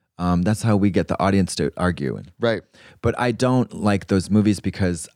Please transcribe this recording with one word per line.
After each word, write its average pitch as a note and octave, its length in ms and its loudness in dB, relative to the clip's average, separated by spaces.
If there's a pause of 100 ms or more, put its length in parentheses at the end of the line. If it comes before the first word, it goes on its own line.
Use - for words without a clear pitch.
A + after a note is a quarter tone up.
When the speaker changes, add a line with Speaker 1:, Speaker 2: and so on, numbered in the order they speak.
(160)
Speaker 1:
um, F2 240 0
that's G#2 220 0
how A2 140 2
we G2+ 140 2
get F2+ 180 0
the - 120 -2
audience F#2+ 360 2
to D2+ 200 -2
argue. C#2 460 -2 (160)
Speaker 2:
Right. A2+ 240 0 (400)
Speaker 1:
But A#2 180 0
I B2 120 0
don't B2+ 420 0
like G2 320 0
those F#2+ 240 0
movies G#2 300 2
because, F2+ 560 -4